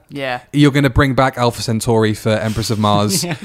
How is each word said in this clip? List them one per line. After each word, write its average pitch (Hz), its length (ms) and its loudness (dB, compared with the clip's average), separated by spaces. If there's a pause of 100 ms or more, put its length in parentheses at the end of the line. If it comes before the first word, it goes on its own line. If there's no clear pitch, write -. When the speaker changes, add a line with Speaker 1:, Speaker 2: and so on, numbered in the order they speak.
Speaker 1:
Yeah. 135 320 -8 (120)
Speaker 2:
You're 147 180 4
gonna 139 180 2
bring 135 260 0
back 131 220 0
Alpha 120 240 -2
Centauri 110 520 0
for 113 160 -4
Empress 107 400 -2
of 110 100 -2
Mars. 104 440 2
Speaker 1:
<laughs> 175 80 -4
Yeah. 156 140 -6